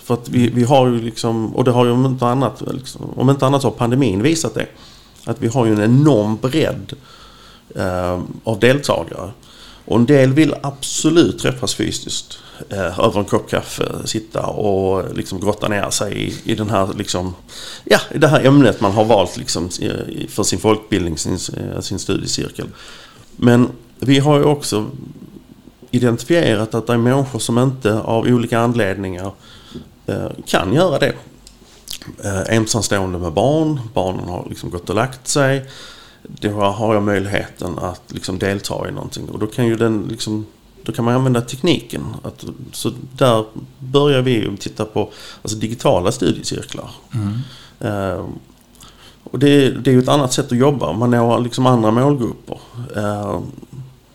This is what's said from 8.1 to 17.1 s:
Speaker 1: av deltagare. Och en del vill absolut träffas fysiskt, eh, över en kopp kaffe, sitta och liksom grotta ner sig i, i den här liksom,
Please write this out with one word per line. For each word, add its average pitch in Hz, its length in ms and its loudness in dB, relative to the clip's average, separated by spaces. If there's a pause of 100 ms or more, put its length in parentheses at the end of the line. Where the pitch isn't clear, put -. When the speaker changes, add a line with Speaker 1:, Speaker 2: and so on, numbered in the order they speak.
Speaker 1:
av 113 160 -2
deltagare. 123 720 0 (540)
Och - 120 0
en 120 80 6
del 135 280 6
vill 156 300 4
absolut - 760 2
träffas - 360 -2
fysiskt, - 600 -6 (320)
eh, 92 300 -4
över 104 200 2
en 104 60 -2
kopp - 240 -2
kaffe, - 420 -4 (140)
sitta - 400 -6
och 95 720 0
liksom 95 240 -6
grotta 98 280 -2
ner 101 220 -2
sig 104 240 -4 (140)
i, - 240 -6
i 113 40 0
den 104 140 -2
här 98 280 2
liksom, 92 360 -4 (500)